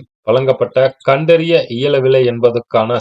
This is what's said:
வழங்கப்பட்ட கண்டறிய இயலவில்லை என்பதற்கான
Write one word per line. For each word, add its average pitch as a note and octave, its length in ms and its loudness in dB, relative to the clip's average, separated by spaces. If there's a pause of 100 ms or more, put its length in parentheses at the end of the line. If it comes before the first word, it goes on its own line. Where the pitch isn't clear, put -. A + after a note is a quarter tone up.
(240)
வழங்கப்பட்ட C3 540 -2 (220)
கண்டறிய D#3+ 540 2 (160)
இயலவில்லை C3 560 0
என்பதற்கான A#2 760 -2